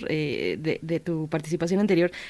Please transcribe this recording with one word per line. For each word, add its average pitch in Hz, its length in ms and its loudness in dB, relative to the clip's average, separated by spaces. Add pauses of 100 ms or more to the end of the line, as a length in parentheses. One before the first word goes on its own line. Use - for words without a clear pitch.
eh, 135 520 0
de, 156 240 0
de 165 160 -2
tu 160 300 -2
participación 165 500 0
anterior, 180 320 4 (180)